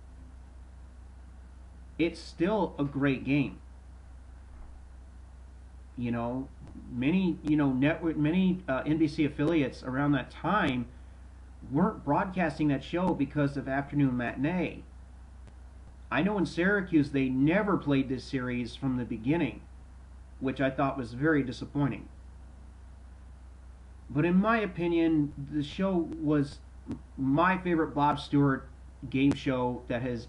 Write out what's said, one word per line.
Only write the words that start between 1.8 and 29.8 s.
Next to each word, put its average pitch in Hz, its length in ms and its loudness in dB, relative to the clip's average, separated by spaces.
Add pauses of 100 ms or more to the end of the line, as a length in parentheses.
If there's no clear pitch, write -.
It's 165 200 0
still - 580 0
a 147 60 0
great 135 420 0
game. 131 320 2 (2500)
You 120 140 -2
know, 120 360 -2 (460)
many, 156 480 2
you 151 160 4
know, 139 160 6
network, 156 440 2
many, 175 420 4 (100)
uh, 131 160 2
N 156 140 2
B 160 80 6
C 147 180 2
affiliates 147 560 2
around 139 300 2
that 127 180 2
time 151 560 0 (840)
weren't 185 340 2
broadcasting 165 600 2
that 139 160 2
show 175 320 0
because 139 420 0
of 135 100 -6
afternoon 139 480 2
matinee. 131 680 -2 (1300)
I 127 100 2
know 202 160 2
in 165 80 2
Syracuse 170 640 4
they 135 200 2
never 165 480 4
played 135 320 2
this 127 140 -4
series 123 520 -2
from 131 220 0
the 123 60 -2
beginning, 123 580 0 (760)
which 131 220 -2
I 135 80 4
thought 135 300 0
was 117 140 -8
very 147 280 4
disappointing. 127 640 -2 (2000)
But 143 160 2
in 180 120 4
my 220 240 6
opinion, 165 760 2 (180)
the 147 120 -2
show 185 440 0 (140)
was 147 380 2 (580)
my 156 400 4
favorite 160 380 0
Bob 143 240 2
Stewart 143 500 2 (420)
game 135 220 6
show 127 560 0